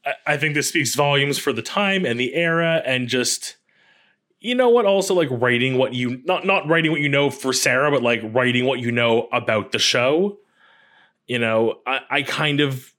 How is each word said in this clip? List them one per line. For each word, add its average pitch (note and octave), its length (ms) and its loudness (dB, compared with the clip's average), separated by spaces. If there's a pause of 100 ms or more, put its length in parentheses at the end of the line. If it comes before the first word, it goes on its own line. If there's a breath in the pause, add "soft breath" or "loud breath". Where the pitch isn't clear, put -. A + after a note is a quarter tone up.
I, C#3+ 100 -4 (120)
I D3 100 0
think D3 180 -2
this D3 160 0
speaks D3 240 -2
volumes C#3+ 440 0
for C#3 140 -2
the B2+ 100 -4
time F#3+ 440 -2
and A#2 120 -2
the B2+ 160 -2
era E3 500 0
and B2+ 220 -2
just, B2 500 -4 (840 soft breath)
you A#3+ 160 -4
know B3 140 4
what, A#3+ 140 4
also, G3 300 2
like, E3 160 2
writing B2 480 0
what B2 160 0
you, B2 300 -4
not, E3+ 200 -2
not F#3 220 0
writing D#3+ 240 2
what D#3 100 -2
you D3 80 0
know C#3 220 2
for C3 220 -4
Sarah, C3+ 400 2
but, B2+ 100 2
like, A#2+ 220 0
writing B2 400 0
what B2+ 160 0
you A#2 100 -4
know A#2 420 2
about A2+ 380 -2
the - 80 -4
show. D3+ 600 0 (920 soft breath)
You B2 100 -2
know, A2+ 480 0
I, B2+ 140 -2 (100)
I C#3+ 120 0
kind D3 360 -2
of C3+ 400 -2